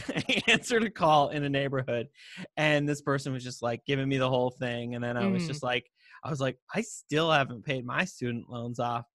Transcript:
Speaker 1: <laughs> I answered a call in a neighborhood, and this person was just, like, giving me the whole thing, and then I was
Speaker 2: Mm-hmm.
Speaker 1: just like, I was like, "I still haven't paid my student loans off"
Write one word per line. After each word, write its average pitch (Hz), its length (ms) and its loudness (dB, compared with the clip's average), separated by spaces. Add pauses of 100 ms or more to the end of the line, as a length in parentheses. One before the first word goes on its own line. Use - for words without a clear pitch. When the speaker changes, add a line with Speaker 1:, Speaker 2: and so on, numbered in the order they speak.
Speaker 1:
<laughs> - 120 -6
I 208 320 0
answered 220 360 2
a 226 80 -2
call 151 380 4
in 147 140 -2
a 143 60 -2
neighborhood, 131 600 -2 (460)
and 151 320 4
this 143 140 0
person 139 320 0
was 123 100 -6
just, 123 200 -8
like, 117 240 -2
giving 135 200 0
me 135 120 2
the 131 100 4
whole 127 220 2
thing, 120 420 -4
and 120 100 -4
then 120 140 -2
I 120 80 2
was 190 160 2
Speaker 2:
Mm-hmm. 165 60 -4
Speaker 1:
just 151 160 -6
like, 123 260 -2 (340)
I - 60 -6
was 151 100 -4
like, 131 200 -2 (160)
"I 202 60 0
still 160 500 -2
haven't 127 340 2
paid 131 220 -4
my 143 180 0
student 120 460 -6
loans 120 280 -6
off" 120 360 -2